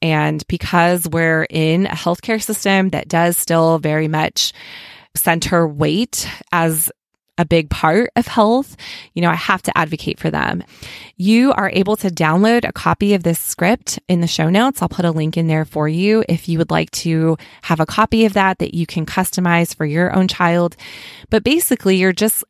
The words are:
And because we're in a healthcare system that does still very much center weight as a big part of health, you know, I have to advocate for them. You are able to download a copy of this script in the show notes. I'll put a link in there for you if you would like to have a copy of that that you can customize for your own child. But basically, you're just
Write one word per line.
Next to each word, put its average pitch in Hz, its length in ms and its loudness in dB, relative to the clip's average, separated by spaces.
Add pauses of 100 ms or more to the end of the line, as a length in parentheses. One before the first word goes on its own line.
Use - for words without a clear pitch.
And 156 480 0
because 175 580 0
we're 160 440 0
in 160 340 0
a - 60 -4
healthcare 190 520 -4
system 196 480 0
that - 160 -4
does 175 300 2
still 165 420 2
very 156 300 -2
much - 460 -2 (600)
center 170 540 0
weight 151 580 -2 (260)
as 165 380 0 (460)
a 170 80 0
big 156 240 2
part 170 480 0
of 240 100 0
health, 233 500 2 (360)
you 170 80 -6
know, 175 80 2
I 170 80 2
have 185 260 -2
to - 160 -2
advocate 160 400 -4
for 160 120 -2
them. - 340 -4 (540)
You 226 340 4
are 190 200 0
able 196 260 2
to 196 100 -4
download 185 580 2
a - 60 -6
copy 202 400 0
of 185 100 2
this 170 160 0
script - 680 -2
in 175 140 2
the 170 40 2
show 160 220 -2
notes. 240 320 2
I'll 165 80 0
put - 160 -4
a 170 80 2
link 156 240 -2
in 165 120 0
there 156 180 0
for 151 200 -2
you 196 440 2
if - 180 -2
you 165 100 0
would 160 120 0
like 160 220 0
to 160 440 0 (260)
have 160 160 0
a 160 80 2
copy 220 380 2
of 208 80 2
that 190 260 0
that - 160 -4
you 165 120 -2
can 160 180 -4
customize 170 720 0
for 160 100 -4
your 160 320 0
own 185 120 4
child. 175 480 0 (520)
But 220 160 2
basically, 247 520 2
you're 185 160 4
just 214 380 -2